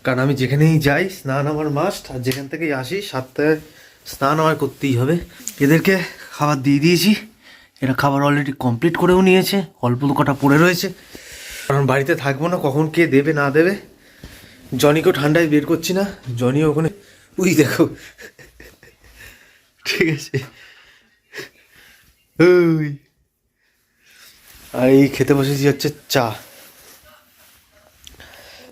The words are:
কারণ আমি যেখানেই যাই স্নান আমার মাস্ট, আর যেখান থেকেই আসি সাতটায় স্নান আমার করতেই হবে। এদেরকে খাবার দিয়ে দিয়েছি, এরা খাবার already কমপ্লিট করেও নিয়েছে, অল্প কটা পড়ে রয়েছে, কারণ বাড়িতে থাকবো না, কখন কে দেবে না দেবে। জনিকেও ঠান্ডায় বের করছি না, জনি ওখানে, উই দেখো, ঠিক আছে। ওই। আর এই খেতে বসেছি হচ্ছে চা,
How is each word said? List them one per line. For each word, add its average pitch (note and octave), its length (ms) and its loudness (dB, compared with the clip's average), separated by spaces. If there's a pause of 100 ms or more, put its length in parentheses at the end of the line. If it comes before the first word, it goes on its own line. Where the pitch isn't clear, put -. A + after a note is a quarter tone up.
কারণ B2+ 160 -2
আমি C3+ 160 0
যেখানেই C#3+ 440 2
যাই D#3+ 300 0
স্নান C#3 380 -6
আমার D3+ 220 -4
মাস্ট, D#3 420 -4
আর C3 80 -10
যেখান C3 280 -6
থেকেই D#3 260 -6
আসি C3 280 -6
সাতটায় D3+ 580 -2 (460)
স্নান D3 340 -2
আমার D#3 160 2
করতেই C3+ 420 -4
হবে। C#3 200 0 (420)
এদেরকে D#3+ 380 2 (340)
খাবার D3 320 -2
দিয়ে C#3+ 160 2
দিয়েছি, F3 360 2 (680)
এরা C3 120 0
খাবার C#3 280 0
already C#3+ 380 0
কমপ্লিট B2+ 380 -2
করেও F3+ 240 2
নিয়েছে, F#3 420 2 (180)
অল্প B2+ 320 0
কটা C#3 200 0
পড়ে C#3 240 4
রয়েছে, F3+ 360 2 (760)
কারণ C#3 180 0
বাড়িতে C#3 300 0
থাকবো C#3 320 -4
না, F3 100 -2
কখন D#3 320 -2
কে E3 180 2
দেবে C#3+ 260 2
না C#3+ 160 -2
দেবে। E3+ 260 2 (1000)
জনিকেও D3+ 340 2
ঠান্ডায় D3+ 360 2
বের D3 180 2
করছি E3 280 -2
না, G3 120 -2 (320)
জনি B2+ 260 0
ওখানে, D#3 260 0 (480)
উই F3+ 180 0
দেখো, D3+ 340 2 (2000)
ঠিক E3+ 240 -2
আছে। C#3 280 -6 (2000)
ওই। E3 520 2 (1800)
আর B2+ 160 2
এই C3+ 180 6
খেতে C3+ 260 0
বসেছি C#3 340 0
হচ্ছে C#3+ 220 -2 (200)
চা, A#2 260 0 (2250)